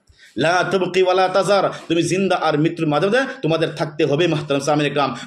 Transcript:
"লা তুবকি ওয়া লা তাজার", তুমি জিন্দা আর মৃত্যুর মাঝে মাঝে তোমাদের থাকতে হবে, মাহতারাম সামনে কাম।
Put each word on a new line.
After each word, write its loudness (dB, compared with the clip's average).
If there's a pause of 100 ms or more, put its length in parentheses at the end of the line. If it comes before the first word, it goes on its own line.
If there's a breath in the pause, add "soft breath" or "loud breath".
(380 soft breath)
"লা 2
তুবকি 2
ওয়া 2
লা 2
তাজার", 2 (200 loud breath)
তুমি 0
জিন্দা 0
আর 0
মৃত্যুর 0
মাঝে 0
মাঝে 2 (160)
তোমাদের 0
থাকতে -2
হবে, 2
মাহতারাম -2
সামনে 0
কাম। -2 (120 loud breath)